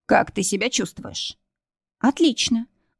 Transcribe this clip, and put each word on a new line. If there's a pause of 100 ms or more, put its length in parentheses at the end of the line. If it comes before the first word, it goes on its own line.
(120)
«Как
ты
себя
чувствуешь?» (600)
«Отлично», (340)